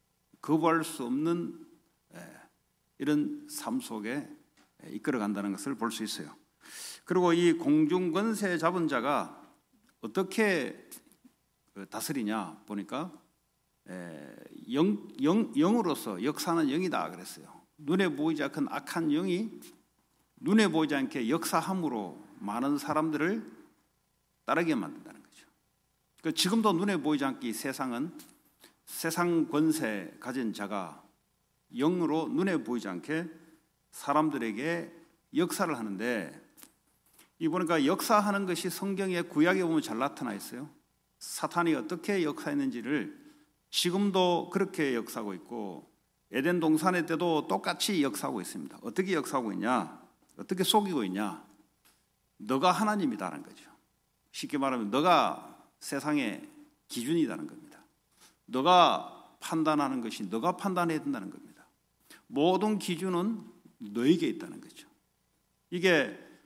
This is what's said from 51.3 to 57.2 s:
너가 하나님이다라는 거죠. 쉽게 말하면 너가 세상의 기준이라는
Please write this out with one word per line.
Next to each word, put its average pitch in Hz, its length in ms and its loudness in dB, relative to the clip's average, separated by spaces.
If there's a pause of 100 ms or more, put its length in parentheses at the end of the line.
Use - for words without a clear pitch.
너가 135 340 2
하나님이다라는 151 720 -2
거죠. - 260 -20 (640)
쉽게 143 260 -6
말하면 131 320 0
너가 135 800 2 (120)
세상의 139 720 -2 (380)
기준이라는 120 600 -2